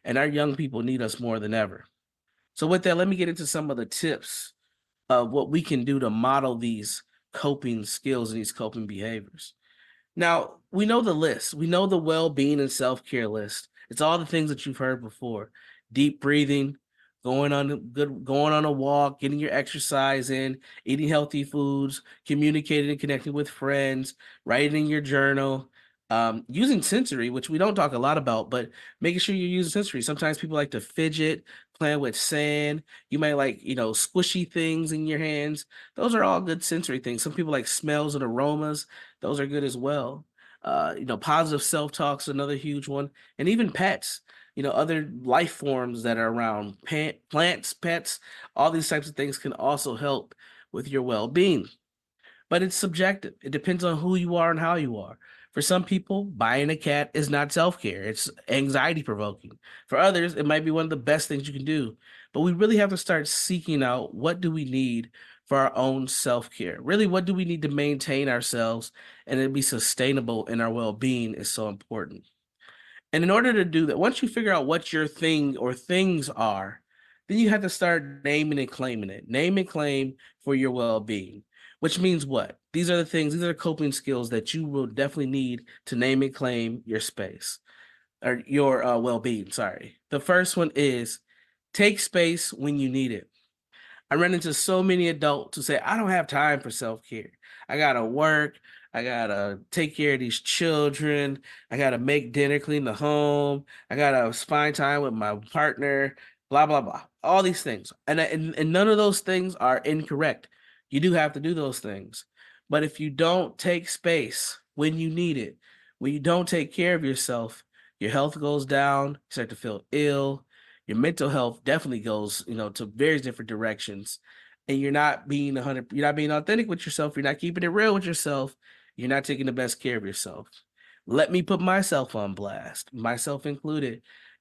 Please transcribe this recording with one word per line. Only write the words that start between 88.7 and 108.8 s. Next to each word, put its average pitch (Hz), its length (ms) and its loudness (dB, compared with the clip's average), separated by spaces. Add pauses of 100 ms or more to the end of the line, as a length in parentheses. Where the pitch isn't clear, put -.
uh, 123 140 4
well-being, 117 540 -2
sorry. - 440 -6 (140)
The 143 100 -2
first 180 380 2
one 165 180 2
is 127 440 0 (540)
take 208 260 4
space 170 520 0
when 147 260 -2
you 135 120 0
need 127 220 0
it. 104 180 -8 (800)
I 143 40 4
run 175 180 4
into 170 200 -2
so 185 300 2
many 180 240 4
adults 147 480 0
who 143 80 -6
say, - 160 0
"I 214 180 0
don't 214 120 0
have 180 180 2
time 147 320 2
for 131 100 -10
self-care. 113 640 -8 (360)
I 139 100 -2
gotta 135 280 4
work. 151 540 2 (340)
I 120 100 -2
gotta 104 560 -2 (120)
take 156 240 -2
care 147 180 2
of 131 60 0
these 120 200 -4
children. 147 1000 0 (320)
I 123 60 -2
gotta 135 200 2
make 131 340 0
dinner, 143 280 4
clean 147 240 0
the 117 100 -2
home. 147 720 2 (240)
I - 60 -6
gotta 135 360 4
find 147 440 0
time 143 260 2
with 131 120 -2
my 107 220 -2 (160)
partner," 139 640 0 (340)
blah, 147 180 6
blah, 147 140 2
blah. - 200 -8 (220)
All 185 180 6
these 185 220 0
things. 107 280 -8 (140)
And, 160 140 2
and, 160 360 -2
and 156 160 0
none 190 160 6